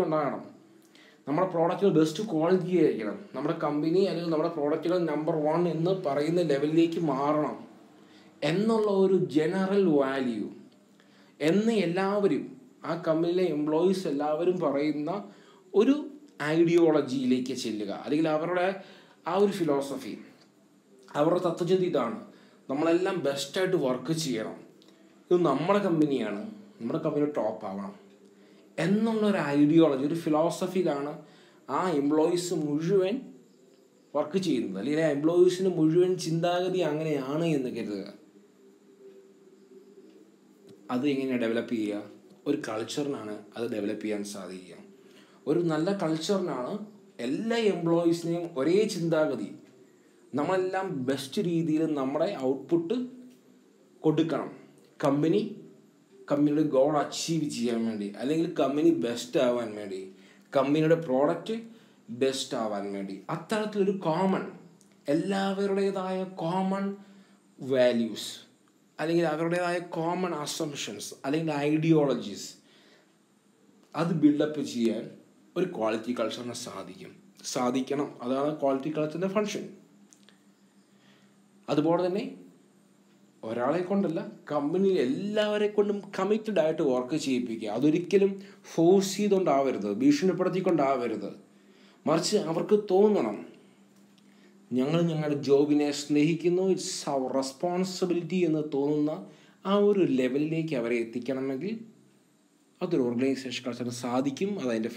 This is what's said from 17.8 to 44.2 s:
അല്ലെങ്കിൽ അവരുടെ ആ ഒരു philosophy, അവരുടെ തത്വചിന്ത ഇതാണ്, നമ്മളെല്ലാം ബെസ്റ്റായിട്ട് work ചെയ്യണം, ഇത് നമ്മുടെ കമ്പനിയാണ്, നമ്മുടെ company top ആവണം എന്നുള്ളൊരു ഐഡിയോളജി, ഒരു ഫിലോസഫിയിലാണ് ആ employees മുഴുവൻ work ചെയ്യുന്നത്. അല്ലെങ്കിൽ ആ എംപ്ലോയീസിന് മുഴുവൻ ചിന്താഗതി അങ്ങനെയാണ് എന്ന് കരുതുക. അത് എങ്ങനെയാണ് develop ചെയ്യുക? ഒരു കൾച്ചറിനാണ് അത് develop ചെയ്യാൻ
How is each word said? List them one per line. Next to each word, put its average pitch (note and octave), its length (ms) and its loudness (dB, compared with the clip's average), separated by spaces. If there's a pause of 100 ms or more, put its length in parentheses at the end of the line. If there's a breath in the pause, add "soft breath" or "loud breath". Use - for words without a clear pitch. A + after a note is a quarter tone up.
അല്ലെങ്കിൽ D3+ 220 0 (100)
അവരുടെ F3 300 0 (640 loud breath)
ആ - 20 -2 (100)
ഒരു G3+ 160 4
philosophy, C#3 540 -2 (1080)
അവരുടെ E3+ 260 2
തത്വചിന്ത F3+ 460 2
ഇതാണ്, A#2 280 -2 (520 loud breath)
നമ്മളെല്ലാം E3+ 460 0 (100)
ബെസ്റ്റായിട്ട് F3+ 580 -2
work B2+ 380 -2
ചെയ്യണം, A2 340 -4 (720 soft breath)
ഇത് F3+ 100 4 (120)
നമ്മുടെ E3 360 2
കമ്പനിയാണ്, C3+ 560 0 (380)
നമ്മുടെ A#2 260 -4
company D3 320 0
top G#2+ 320 -4
ആവണം G2 240 -8 (920 loud breath)
എന്നുള്ളൊരു G#3+ 560 2 (160)
ഐഡിയോളജി, D3 540 6
ഒരു E3 140 -4
ഫിലോസഫിയിലാണ് E3 880 0 (640 loud breath)
ആ E3+ 40 0 (180)
employees D#3+ 540 2 (120)
മുഴുവൻ F#3 480 2 (1000)
work D3+ 300 0
ചെയ്യുന്നത്. A2 340 0
അല്ലെങ്കിൽ D3 260 0
ആ D3+ 100 2
എംപ്ലോയീസിന് F3+ 640 4
മുഴുവൻ E3+ 340 4 (120)
ചിന്താഗതി F3 560 0 (100)
അങ്ങനെയാണ് D3+ 560 -2 (120)
എന്ന് B2+ 180 -4
കരുതുക. G2+ 300 -6 (3000)
അത് B2+ 180 -2
എങ്ങനെയാണ് C3 320 -4
develop A2+ 320 -4
ചെയ്യുക? G#2 260 -4 (460)
ഒരു C#3+ 100 0 (100)
കൾച്ചറിനാണ് A#2 640 -6 (220)
അത് A#2 80 -4 (100)
develop G#2 300 -4
ചെയ്യാൻ G#2 180 -4 (100)